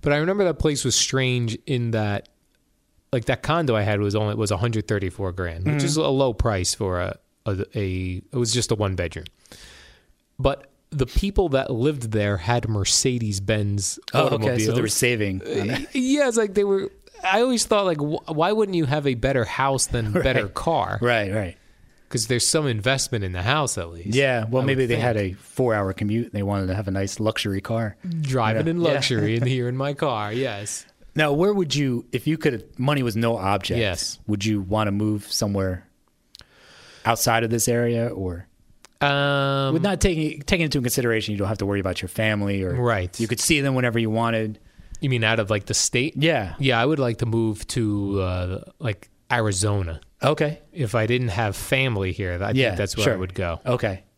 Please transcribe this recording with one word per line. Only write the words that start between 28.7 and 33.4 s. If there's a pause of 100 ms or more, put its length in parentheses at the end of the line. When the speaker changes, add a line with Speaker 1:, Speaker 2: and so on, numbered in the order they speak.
Speaker 1:
in
Speaker 2:
Yeah.
Speaker 1:
luxury
Speaker 2:
<laughs>
Speaker 1:
and
here
in
my
car,
yes. (300)
Speaker 2:
Now,
where
would
you,
if
you
could, (140)
money
was
no
object,